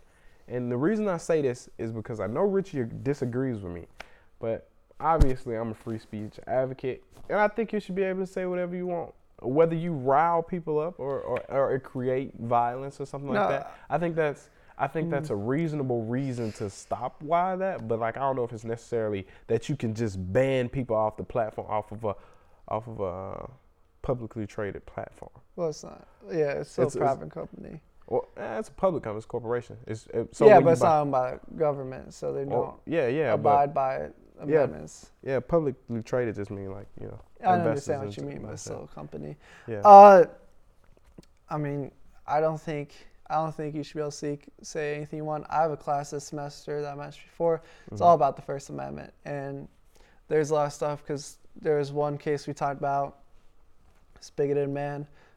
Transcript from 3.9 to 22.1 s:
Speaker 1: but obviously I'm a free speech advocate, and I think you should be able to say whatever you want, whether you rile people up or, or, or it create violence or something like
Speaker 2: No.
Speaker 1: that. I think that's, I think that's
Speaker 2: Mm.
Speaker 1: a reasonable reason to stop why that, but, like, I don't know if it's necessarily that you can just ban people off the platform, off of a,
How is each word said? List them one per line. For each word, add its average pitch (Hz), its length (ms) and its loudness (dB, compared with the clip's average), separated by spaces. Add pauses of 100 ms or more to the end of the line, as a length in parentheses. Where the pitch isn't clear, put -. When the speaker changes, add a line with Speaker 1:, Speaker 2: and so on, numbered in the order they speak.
Speaker 1:
but 113 300 -6 (320)
obviously 139 560 2
I'm 113 140 -4
a 110 40 -8
free 113 240 -10
speech 107 480 -12
advocate, 131 560 -4 (280)
and 180 100 0
I 208 80 2
think 208 240 -4
you 214 80 -2
should 190 140 -12
be 196 80 -2
able 190 180 -2
to 190 60 -4
say 185 180 -6
whatever 180 320 -4
you 180 100 -6
want, 175 280 -6 (260)
whether 160 340 2
you 170 200 -4
rile 151 480 2
people 160 360 -4
up 165 220 -6
or, 139 220 -4
or, - 180 -4 (100)
or 131 240 2
it 135 80 -4
create 127 560 -4
violence 123 640 -2
or 139 60 -8
something 143 240 -10
like 208 100 0
Speaker 2:
No. 190 80 2
Speaker 1:
that. - 240 -4 (160)
I 139 80 -2
think 170 180 -2
that's, 151 360 -2 (260)
I 139 120 -2
think 160 200 -4
that's 151 220 -2
Speaker 2:
Mm. - 20 0
Speaker 1:
a 107 40 -2
reasonable 131 680 -2
reason 120 500 -4
to 107 160 -8
stop 110 540 -10
why 175 340 0
that, 180 320 -6
but, 113 100 0
like, 113 200 -4
I - 20 -10
don't 135 160 0
know 123 80 -2
if 117 80 -8
it's 113 120 -14
necessarily 113 640 -4 (200)
that - 240 -2
you 147 60 -2
can 110 180 -4
just 107 240 -4 (160)
ban 131 340 2
people 120 280 -4
off 110 200 -2
the - 80 -10
platform, 110 460 -6
off 107 200 -4
of 107 140 -12
a, 101 100 -4 (520)